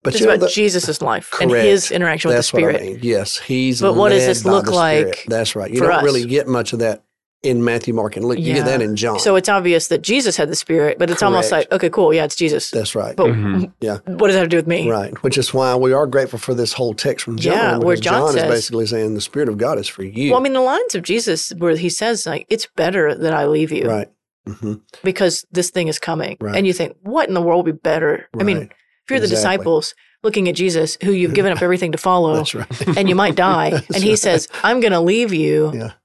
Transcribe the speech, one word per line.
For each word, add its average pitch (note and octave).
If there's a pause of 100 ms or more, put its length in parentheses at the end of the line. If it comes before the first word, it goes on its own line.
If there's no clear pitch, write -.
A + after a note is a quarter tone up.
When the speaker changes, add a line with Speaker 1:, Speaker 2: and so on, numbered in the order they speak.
Speaker 1:
But G#3+
Speaker 2:
It's A3
Speaker 1:
you A3
know, G#3
Speaker 2:
about F#3
Speaker 1:
the -
Speaker 2:
Jesus' F3+
life -
and B2+
Speaker 1:
Correct. A#2
Speaker 2:
his F3+
interaction E3
with A#2+
the -
Speaker 1:
That's A#2+
what E3+
I D#3+
Speaker 2:
Spirit. -
Speaker 1:
mean. F#2+
Yes, A2
he's C3
Speaker 2:
But F#3+
what G3+
does G3
Speaker 1:
led -
Speaker 2:
this A3+
Speaker 1:
by F#3
Speaker 2:
look G3
Speaker 1:
the G#3+
Spirit. D#3+
Speaker 2:
like -
Speaker 1:
That's A2+
right. G2
You A#2+
Speaker 2:
for B2+
Speaker 1:
don't F3
Speaker 2:
us? D3
Speaker 1:
really C3+
get C3
much A#2+
of A#2
that A2+ (380)
in B2
Matthew, A#2
Mark, G#2+
and G2+
Luke. A#2+
You D#3+
get -
Speaker 2:
Yeah. C#3
Speaker 1:
that C3
in G#2+
John. A2
Speaker 2:
So G3
it's F#3
obvious F3
that E3
Jesus A3+
had D3+
the D#3+
Spirit, D3
but F3
it's E3+
almost F#3
Speaker 1:
Correct. D#3
Speaker 2:
like, F#3
"Okay, F3
cool, E3
yeah, D#3+
it's D3
Jesus." D#3
Speaker 1:
That's A2
right. A2
Speaker 2:
But F3+
Speaker 3:
Mm-hmm. G#2 (160)
Speaker 1:
Yeah. G#2+
Speaker 2:
what F#3+
does F#3+
that F#3+
have F#3
to E3
do E3+
with D#3+
me? E3
Speaker 1:
Right, G#2+
which C3
is C3
why C3
we C3
are D3
grateful C3
for C3
this A#2+
whole A#2+
text A#2
from A#2
John, -
Speaker 2:
Yeah, G#3
where A#2
Speaker 1:
because -
Speaker 2:
John A2+
Speaker 1:
John D3+
is D#3+
Speaker 2:
says D#3+
Speaker 1:
basically A2+
saying, A2
"The G#2
Spirit C#3+
of G#2+
God A#2+
is G#2
for -
you." A2
Speaker 2:
Well, B3
I -
mean, C4+
the C4
lines D#4+
of F3+
Jesus F#3+
where E3+
he F3
says, A3
like, D#3
"It's A3
better E3
that D#3+
I D3
leave D#3
you." D3+
Speaker 1:
Right. G#2+ (400)
Mm-hmm. G#2 (300)
Speaker 2:
Because F#3
this F3
thing F3
is D3+
coming. -
Speaker 1:
Right. G#2
Speaker 2:
And G3
you F3+
think, E3+
"What C4
in F#3+
the F3
world E3+
would D#3+
be D3
better?" D#3 (100)
I A2+
mean, G3
Speaker 1:
Right. C#3+
Speaker 2:
if -
you're C4+
the G#3+
Speaker 1:
Exactly. F#3
Speaker 2:
disciples E3 (280)
looking G#3
at E3+
Jesus, E3
who F#3+
you've F3+
given G3
up -
Speaker 1:
<laughs> -
Speaker 2:
everything F3+
to D#3+
follow, F3
Speaker 1:
That's D3+
right. -
Speaker 2:
and G3
you F#3
might F#3+
die, F3
Speaker 1:
<laughs> -
That's D3+
Speaker 2:
and F#3+
he G#3
Speaker 1:
right. G#3+
Speaker 2:
says, F3 (140)
"I'm A#3+
gonna G3+
leave G3+
you." D3+
Speaker 1:
Yeah. A2+ (140)